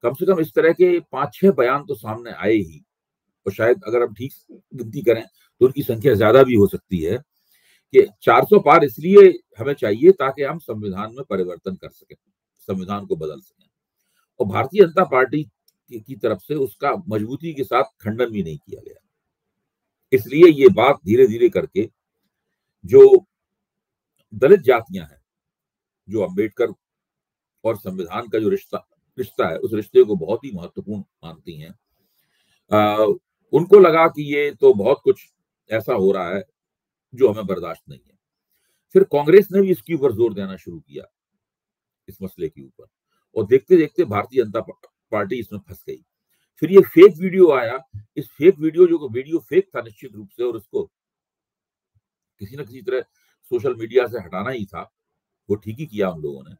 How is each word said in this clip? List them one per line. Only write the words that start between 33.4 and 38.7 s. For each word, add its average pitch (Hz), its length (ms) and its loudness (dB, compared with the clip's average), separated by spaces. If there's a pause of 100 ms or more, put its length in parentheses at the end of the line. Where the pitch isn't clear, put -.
उनको 185 260 6
लगा 165 300 6
कि 147 260 -8
ये 147 160 -4 (100)
तो 135 140 6
बहुत 208 300 -2
कुछ - 280 -4 (380)
ऐसा 110 240 -6
हो 98 180 0
रहा 92 220 -6
है 98 100 -8 (720)
जो 123 140 2
हमें 104 180 -4
बर्दाश्त 85 420 -10
नहीं 69 200 -20
है। - 100 -20 (720)